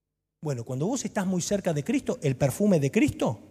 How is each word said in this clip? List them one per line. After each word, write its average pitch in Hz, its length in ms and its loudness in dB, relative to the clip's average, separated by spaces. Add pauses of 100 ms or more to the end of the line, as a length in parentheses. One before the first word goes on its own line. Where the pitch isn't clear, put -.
(420)
Bueno, 135 220 -4
cuando 131 240 -4
vos 254 160 -2
estás 202 240 -2
muy 185 140 0
cerca 190 320 -2
de 147 100 -2
Cristo, - 380 -2
el 135 160 0
perfume 170 420 4
de 139 120 2
Cristo 226 600 2